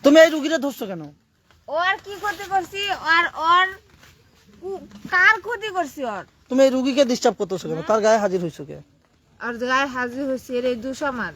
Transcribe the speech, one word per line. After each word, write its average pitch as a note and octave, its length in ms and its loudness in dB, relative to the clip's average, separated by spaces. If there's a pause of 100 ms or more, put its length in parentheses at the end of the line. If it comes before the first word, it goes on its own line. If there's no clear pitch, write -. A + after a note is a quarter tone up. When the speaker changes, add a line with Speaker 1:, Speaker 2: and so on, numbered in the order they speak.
Speaker 1:
তুমি D4 160 8
এই D#4+ 100 10
রুগীরে D#4 280 -2
ধরছো B3+ 280 -6
কেন? F#3 160 -10 (680)
Speaker 2:
ওর F4 360 -2
কি G4 180 -14
ক্ষতি F4 280 -8
করছি? G4 400 -4
আর E4 360 0 (100)
ওর F4 320 2 (920)
কু-, F4+ 260 -12 (220)
কার F#4+ 320 4
ক্ষতি A4 280 -8
করছি E4 340 -6
ওর? G#3 200 -6 (260)
Speaker 1:
তুমি C4 140 4
এই C4+ 60 6
রুগীকে C4 360 2
ডিস্টার্ব A#3 300 0
করতেছো F3+ 320 -6
কেন? D#3 40 -6
Speaker 2:
হ্যাঁ? D#3+ 160 -6
Speaker 1:
তার G#3+ 140 2
গায়ে A3 160 4
হাজির F#3+ 260 0
হইছো D#3 220 -8
কে? D3 160 -14 (580)
Speaker 2:
আর A#3 140 -8
গায়ে B3+ 320 0
হাজির B3+ 440 -6
হইছি, B3+ 280 -6
এর B3 80 -4
এই B3 100 0
দোষ C4 280 -8
আমার। A#3 320 -4